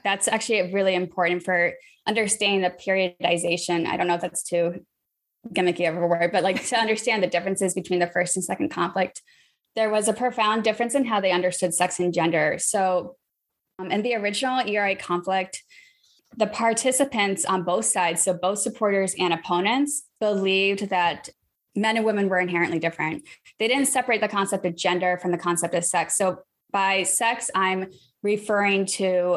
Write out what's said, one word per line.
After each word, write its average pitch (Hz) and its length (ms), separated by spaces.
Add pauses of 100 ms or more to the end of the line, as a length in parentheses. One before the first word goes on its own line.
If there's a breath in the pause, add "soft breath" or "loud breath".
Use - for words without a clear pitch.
That's 196 240
actually 214 440
really 190 220
important 180 480
for 175 300 (340 loud breath)
understanding 202 540
the 180 80
periodization. 175 1160
I - 120
don't 180 100
know 170 80
if 170 60
that's - 220
too 175 420 (640)
gimmicky 175 400
of 160 80
a 170 100
word, 170 240
but, 190 100
like, 196 260
to 233 120
understand 214 420
the 180 60
differences 190 460
between 175 260
the 175 80
first 175 300
and 175 80
second - 240
conflict, 180 520 (540 soft breath)
there 220 140
was 214 180
a 214 60
profound 226 500
difference 226 320
in 277 80
how 226 160
they 190 120
understood 180 420
sex 180 260
and 180 140
gender. 160 440
So, 185 600 (600)
um, 190 140
in 202 120
the 240 120
original 226 500
E 208 120
R 202 100
A 196 80
conflict, 185 680 (720 soft breath)
the 208 100
participants 226 960
on 185 200
both 185 220
sides, 170 380
so 185 100
both 190 260
supporters 202 600
and 175 140
opponents, 208 720 (180)
believed 196 680
that 175 400 (460)
men 214 200
and 226 80
women 208 240
were 185 120
inherently 175 400
different. 160 440 (360 loud breath)
They 220 80
didn't 262 180
separate 247 340
the 208 80
concept 196 380
of 175 100
gender 180 440
from 180 100
the 175 80
concept 175 380
of 175 100
sex. - 320
So 185 220 (320)
by 190 320
sex, 233 500
I'm 190 380 (320 loud breath)
referring 202 640
to, 180 500